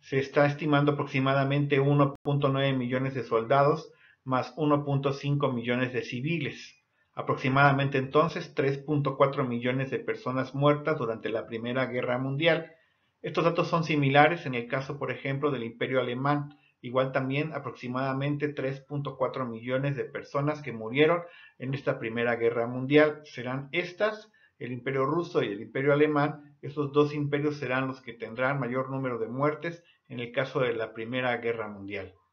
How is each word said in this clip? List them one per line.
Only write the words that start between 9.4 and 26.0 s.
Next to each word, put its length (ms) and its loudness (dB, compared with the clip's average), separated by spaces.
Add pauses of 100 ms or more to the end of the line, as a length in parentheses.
millones 460 -2
de 80 -2
personas 560 -4
muertas 440 2
durante 300 -4
la 180 -4
Primera 400 -2
Guerra 320 -2
Mundial. 540 0 (480)
Estos 240 -2
datos 240 2
son 160 0
similares 600 4
en 80 -4
el 120 -4
caso, 320 -6
por 120 -4
ejemplo, 400 -2
del 140 -4
Imperio 360 -2
Alemán. 560 -2 (240)
Igual 320 0
también 400 0
aproximadamente 960 -4
tres 320 -6
punto 380 -8
cuatro 260 -2
millones 520 -2
de 80 -2
personas 580 -4
que 100 -8
murieron 480 2 (380)
en 160 -6
esta 240 -2
Primera 380 0
Guerra 300 2
Mundial. 580 4
Serán 480 -8
estas, 600 -4 (260)
el 140 -10
Imperio 320 -2
Ruso 380 0
y 60 -2
el 120 -6
Imperio 320 0
Alemán, 720 2